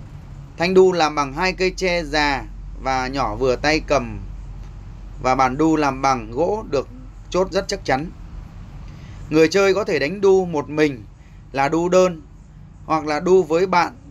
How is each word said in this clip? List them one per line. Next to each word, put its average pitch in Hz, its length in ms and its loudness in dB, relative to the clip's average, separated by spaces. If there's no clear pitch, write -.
Thanh 175 160 0
đu 185 180 10
làm 156 240 2
bằng 139 180 0
hai 180 200 0
cây 185 240 0
tre 175 260 0
già 143 400 0
và 131 260 -2
nhỏ 127 280 -2
vừa 123 200 2
tay 151 240 2
cầm, 120 400 -2
và 127 140 2
bàn 131 220 2
đu 160 180 4
làm 135 260 0
bằng 123 300 0
gỗ 185 380 -2
được 135 180 -2
chốt 180 220 -2
rất 190 160 -2
chắc - 180 -8
chắn. 143 260 -2
Người 160 180 6
chơi 196 260 4
có 196 100 0
thể 190 160 0
đánh 165 220 -2
đu 190 240 6
một 160 240 -4
mình 147 340 0
là 135 180 0
đu 165 200 0
đơn, 180 320 4
hoặc 151 200 -2
là 151 140 -2
đu 180 240 4
với 165 240 2
bạn 175 260 2